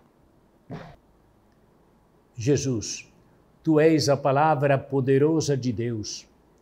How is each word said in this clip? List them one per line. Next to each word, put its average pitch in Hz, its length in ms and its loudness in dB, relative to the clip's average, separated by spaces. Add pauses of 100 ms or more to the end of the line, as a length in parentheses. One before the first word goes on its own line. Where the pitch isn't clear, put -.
(2250)
Jesus, 123 720 -2 (540)
tu 156 160 2
és 151 300 4
a 139 80 2
palavra 139 600 2
poderosa 139 800 0
de 127 160 -4
Deus. 113 560 -8 (340)